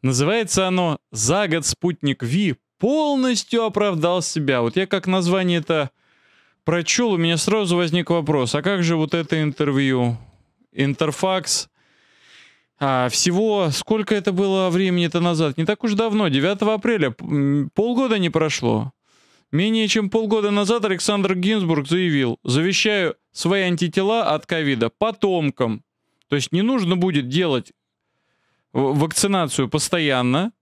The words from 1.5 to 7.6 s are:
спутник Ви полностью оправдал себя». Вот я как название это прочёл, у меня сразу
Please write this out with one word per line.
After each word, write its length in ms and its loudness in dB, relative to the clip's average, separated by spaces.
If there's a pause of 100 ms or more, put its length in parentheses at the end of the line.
спутник 560 -4
Ви 320 0 (240)
полностью 840 0
оправдал 580 0
себя». 400 0
Вот 140 0
я 100 0
как 200 -4
название 520 0
это 320 -2 (760)
прочёл, 480 0
у 60 0
меня 180 2
сразу 400 0